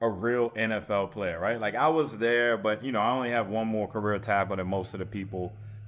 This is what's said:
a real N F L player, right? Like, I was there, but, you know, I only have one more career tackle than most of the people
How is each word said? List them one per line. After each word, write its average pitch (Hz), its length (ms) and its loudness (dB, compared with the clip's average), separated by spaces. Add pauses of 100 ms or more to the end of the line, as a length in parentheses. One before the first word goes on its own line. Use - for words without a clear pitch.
a 117 80 4
real 117 480 2
N 113 160 2
F 104 160 -4
L 98 200 2
player, 90 300 -4
right? 110 220 0
Like, 104 140 -2
I 135 140 4
was 156 280 2
there, 120 400 4
but, 107 260 0
you 131 80 -4
know, 110 100 2
I 110 100 4
only 127 200 0
have 113 180 0
one 110 180 -2
more 110 200 0
career 104 320 0
tackle 101 380 0
than 92 100 -2
most 95 280 -2
of 98 60 -6
the 92 60 -6
people 98 460 -6 (360)